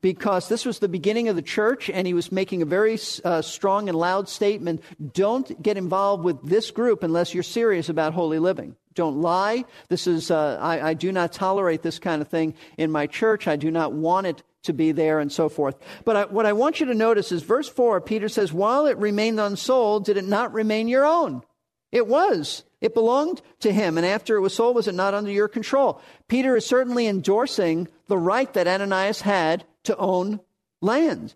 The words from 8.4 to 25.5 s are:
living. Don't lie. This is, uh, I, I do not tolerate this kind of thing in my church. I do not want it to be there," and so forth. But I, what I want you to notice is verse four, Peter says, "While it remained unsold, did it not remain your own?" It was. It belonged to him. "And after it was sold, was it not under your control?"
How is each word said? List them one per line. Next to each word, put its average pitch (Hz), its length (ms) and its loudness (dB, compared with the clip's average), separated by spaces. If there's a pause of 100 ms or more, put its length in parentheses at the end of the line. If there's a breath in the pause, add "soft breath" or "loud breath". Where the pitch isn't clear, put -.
living. 170 340 -2 (200)
Don't 156 280 -2
lie. 196 420 0 (240 loud breath)
This - 200 -2
is, 170 240 0
uh, 151 280 0
I, 156 300 -2
I 160 40 0
do 170 180 -4
not 175 200 -2
tolerate 190 500 0
this 165 180 -6
kind 160 200 -2
of 147 60 -6
thing 160 280 -2 (220 loud breath)
in 160 140 -2
my 151 160 0
church. 220 400 0
I 165 80 2
do 147 160 -2
not 160 220 -2
want 170 340 0
it 165 160 -6 (220)
to 175 80 -4
be 160 180 2
there," 156 300 2
and 143 100 -2
so 160 180 0
forth. 143 280 -2 (280 loud breath)
But 220 120 2
I, 202 80 2
what 196 200 -2
I 208 100 4
want 269 260 0
you 311 60 0
to 247 80 0
notice 220 360 2
is 170 140 -4
verse 269 240 0
four, 226 320 2
Peter 214 280 -4
says, 202 240 -2
"While 226 340 2
it 269 120 2
remained 214 400 0
unsold, 214 680 0
did 208 100 2
it 190 100 -4
not 208 260 0
remain 220 360 0
your 262 180 4
own?" 294 360 0 (500)
It 233 160 2
was. 247 560 0 (160)
It 220 140 -2
belonged 262 480 0 (180 soft breath)
to 214 120 2
him. 180 260 2
"And 170 80 2
after 208 300 0
it 208 40 2
was 190 140 0
sold, 240 200 2
was 214 140 2
it 185 60 -4
not 190 180 0
under 202 180 -2
your 202 180 2
control?" 240 520 0 (280 loud breath)